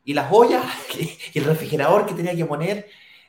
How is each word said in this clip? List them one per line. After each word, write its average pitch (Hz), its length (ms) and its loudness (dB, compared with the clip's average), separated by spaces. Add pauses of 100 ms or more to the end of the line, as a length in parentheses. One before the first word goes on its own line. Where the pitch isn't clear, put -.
y 143 100 -4
las 139 180 -2
ollas 240 320 6 (340)
<laughs> - 360 -10
y 151 40 -4
el 139 60 0
refrigerador 156 640 2
que - 80 -6
tenía 170 220 -4
que 165 100 -2
poner, 175 400 -4 (420)